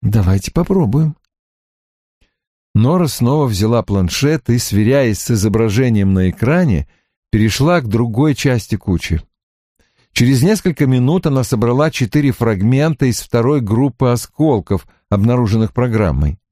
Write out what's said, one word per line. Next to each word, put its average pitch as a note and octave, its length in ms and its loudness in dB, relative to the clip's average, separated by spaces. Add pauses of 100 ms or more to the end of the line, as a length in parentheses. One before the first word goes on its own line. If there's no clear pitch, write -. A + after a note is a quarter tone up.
Давайте G2 500 0
попробуем». D#3 640 0 (1600)
Нора D#3 320 2
снова C#3 380 0
взяла A2 380 0
планшет G2+ 640 -2
и, A#2+ 80 2
сверяясь A2+ 640 0
с - 120 -6
изображением A2 840 0
на F#2 160 2
экране, A#2 580 -2 (440)
перешла C3 500 0
к A#2+ 60 -8
другой A#2 480 0
части B2 400 -2
кучи. F2 460 -4 (920)
Через B2+ 320 2
несколько F3 420 0
минут C3 400 0
она C3+ 180 0
собрала A#2+ 480 0
четыре C#3 400 0
фрагмента A#2+ 720 0
из A#2+ 140 -2
второй B2 420 0
группы B2+ 460 0
осколков, A#2+ 800 -2 (220)
обнаруженных A2 640 0
программой. G2 680 0 (120)